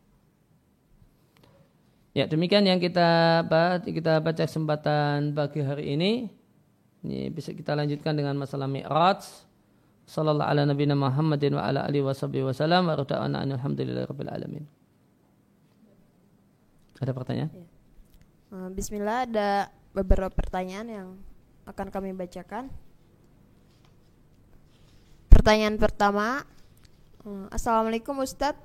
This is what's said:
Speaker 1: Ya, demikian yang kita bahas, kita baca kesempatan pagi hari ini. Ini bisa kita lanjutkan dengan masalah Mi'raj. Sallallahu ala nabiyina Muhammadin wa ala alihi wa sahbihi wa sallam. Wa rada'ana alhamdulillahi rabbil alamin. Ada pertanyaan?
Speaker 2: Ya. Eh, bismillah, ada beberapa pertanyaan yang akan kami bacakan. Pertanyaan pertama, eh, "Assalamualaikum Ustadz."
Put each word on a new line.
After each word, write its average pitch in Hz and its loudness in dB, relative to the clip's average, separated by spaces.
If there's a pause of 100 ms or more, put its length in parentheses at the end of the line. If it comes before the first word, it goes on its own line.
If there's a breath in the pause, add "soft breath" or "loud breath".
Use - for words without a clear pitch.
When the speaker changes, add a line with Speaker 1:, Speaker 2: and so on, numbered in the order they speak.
(2250 soft breath)
Speaker 1:
Ya, - 0
demikian 180 2
yang 185 2
kita 165 4
bahas, 170 2
kita 160 0
baca 165 0
kesempatan 147 0
pagi 147 -2
hari 143 -4
ini. 208 0 (800)
Ini 67 -6
bisa 156 -10
kita 147 -4
lanjutkan 147 -4
dengan 143 -2
masalah 139 -6
Mi'raj. 156 2 (800 soft breath)
Sallallahu 151 0
ala 147 4
nabiyina 143 2
Muhammadin 143 2
wa - -2
ala 139 -2
alihi 143 2
wa 135 0
sahbihi 135 -4
wa 131 -2
sallam. 165 2
Wa 147 0
rada'ana 139 -2
alhamdulillahi 131 -4
rabbil 139 -8
alamin. - -10 (2250)
Ada 131 -4
pertanyaan? 131 -6
Speaker 2:
Ya. 175 -20 (840)
Eh, 185 -12
bismillah, 214 -4
ada 202 0 (240)
beberapa 190 2
pertanyaan 190 -6
yang 196 -14 (640)
akan 196 -10
kami 190 -6
bacakan. 185 -10 (2750)
Pertanyaan 214 8
pertama, 208 0 (800)
eh, 196 -14
"Assalamualaikum 226 -2
Ustadz." 277 -4